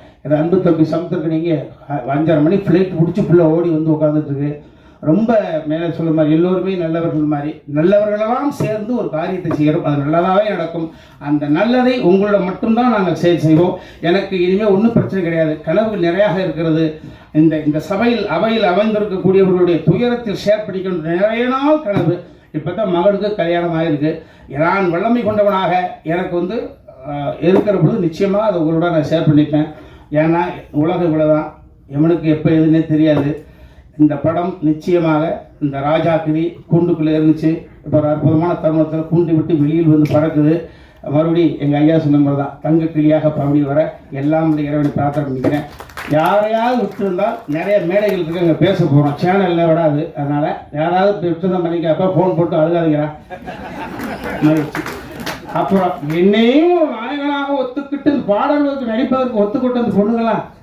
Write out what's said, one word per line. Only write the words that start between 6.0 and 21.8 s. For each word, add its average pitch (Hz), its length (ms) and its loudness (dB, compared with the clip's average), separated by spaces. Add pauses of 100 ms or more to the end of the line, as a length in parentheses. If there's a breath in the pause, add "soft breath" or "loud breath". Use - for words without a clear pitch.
மாதிரி 156 220 2
எல்லோருமே 180 400 0
நல்லவர்கள் 165 460 -2
மாதிரி, 151 420 -4 (120)
நல்லவர்களெல்லாம் 208 760 0
சேர்ந்து 214 480 -4
ஒரு 208 140 -4
காரியத்தை 170 400 -4
செய்யறோம். 151 320 0
அது 143 200 0
நல்லதாவே 185 460 2
நடக்கும். 165 420 -6 (280 loud breath)
அந்த 147 280 -2
நல்லதை 233 580 2
உங்களோட 196 400 2
மட்டும்தான் 226 460 0
நாங்கள் 190 240 0
செயல் 170 240 0
செய்வோம். 160 400 2 (220 loud breath)
எனக்கு 180 420 -2
இனிமே 190 220 0
ஒண்ணும் 214 280 2
பிரச்சனை - 320 0
கிடையாது. 160 360 0
கனவுகள் 202 400 -2
நிறையாக 180 400 0
இருக்கிறது. 160 600 -2 (320 loud breath)
இந்த, 156 320 2
இந்த 147 140 0
சபையில், 202 480 -2
அவையில் 208 360 0
அமர்ந்திருக்கக்கூடியவர்களுடைய 185 1200 2
துயரத்தில் 233 540 0 (100)
ஷேர் 208 240 0
பண்ணிக்கணும் 180 300 -4
நிறைய 202 460 -2
நாள் 277 360 0